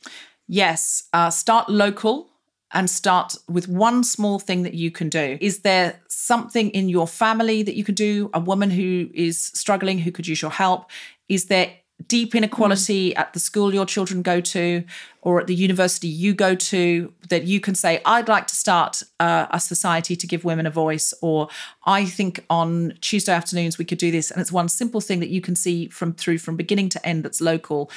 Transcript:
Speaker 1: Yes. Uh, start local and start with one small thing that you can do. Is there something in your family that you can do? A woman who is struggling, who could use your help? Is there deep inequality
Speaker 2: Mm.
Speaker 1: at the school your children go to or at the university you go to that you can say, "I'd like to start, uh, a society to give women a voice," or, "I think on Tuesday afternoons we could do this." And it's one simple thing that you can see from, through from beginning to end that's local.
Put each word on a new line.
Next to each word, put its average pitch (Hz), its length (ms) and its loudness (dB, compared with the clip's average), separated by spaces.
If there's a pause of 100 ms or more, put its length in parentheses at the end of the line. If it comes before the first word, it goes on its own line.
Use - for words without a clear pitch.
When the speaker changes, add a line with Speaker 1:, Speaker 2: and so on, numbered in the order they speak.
(460)
Speaker 1:
Yes. 175 680 0
Uh, 170 180 4
start 233 400 2
local 208 580 0 (460)
and 185 140 2
start - 460 0 (140)
with 175 200 -2
one 226 340 2
small 208 360 0
thing 180 240 -2
that 180 120 -4
you 165 160 -2
can 165 180 -6
do. 147 320 -2
Is 185 200 0
there 185 460 2
something 233 640 0
in 190 180 0
your 175 200 2
family 220 560 0
that 202 100 -4
you 208 100 -4
can 202 100 -2
do? 208 380 0
A 165 80 0
woman 196 300 2
who 180 420 0
is 170 260 -2
struggling, 190 600 -2
who 170 140 -2
could 175 160 -10
use 156 120 -4
your 156 120 -6
help? 185 360 0 (400)
Is 190 180 0
there 185 260 2 (360)
deep 233 260 0
inequality 202 760 2
Speaker 2:
Mm. - 80 -2
Speaker 1:
at 160 140 -2
the 180 60 -8
school 202 340 0
your 190 140 2
children 185 360 -2
go 175 180 2
to 175 420 0 (380)
or 175 200 2
at 175 60 -4
the 180 80 0
university 180 540 2
you 175 260 0
go 185 220 2
to 175 560 0 (160)
that 170 160 0
you 190 160 0
can 196 160 -2
say, 165 280 2
"I'd 226 240 4
like - 200 2
to - 80 -4
start, - 480 0 (160)
uh, 170 320 4
a 170 80 0
society 175 560 0
to 175 100 -8
give 170 180 -4
women 160 220 0
a 156 40 -2
voice," 156 520 0
or, 156 260 0 (380)
"I 196 200 4
think 185 440 -4
on 165 500 0
Tuesday 202 320 0
afternoons 170 460 0
we 170 60 -6
could 170 140 -4
do 170 120 2
this." 160 220 -2
And 180 80 -2
it's 220 100 -4
one 175 180 0
simple 233 320 -2
thing 185 200 -2
that 170 80 -4
you 185 120 -2
can 180 140 -4
see 170 340 -2
from, 170 260 -4
through 165 240 0
from 165 180 -6
beginning 196 320 0
to - 180 -6
end 160 180 -2
that's - 160 -6
local. 160 560 -2